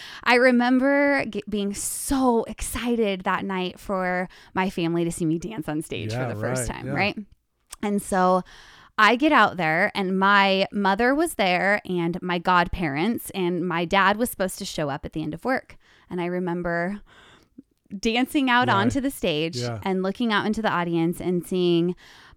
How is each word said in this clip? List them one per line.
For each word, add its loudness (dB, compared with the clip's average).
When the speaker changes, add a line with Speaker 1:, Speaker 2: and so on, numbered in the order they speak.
Speaker 1:
I 6
remember 4
g-, -8
being -4
so 0
excited -2
that -2
night -4
for -2
my 0
family 0
to -2
see -4
me 0
dance -8
on -4
stage -8
Speaker 2:
Yeah, -4
Speaker 1:
for -6
the -8
first -4
Speaker 2:
right, -6
Speaker 1:
time, -8
Speaker 2:
yeah. -4
Speaker 1:
right? -2
And 0
so 2
I 6
get 4
out 4
there, 2
and -2
my 4
mother 2
was 0
there, 2
and -2
my -4
godparents, 0
and 0
my -2
dad 2
was -2
supposed -4
to -10
show -4
up -8
at -12
the -4
end -6
of -16
work. -4
And -6
I -4
remember -4
dancing 0
out 4
Speaker 2:
Right. 4
Speaker 1:
onto 2
the -2
stage -2
Speaker 2:
Yeah. -4
Speaker 1:
and -2
looking -2
out 0
into -2
the 0
audience 0
and -2
seeing 2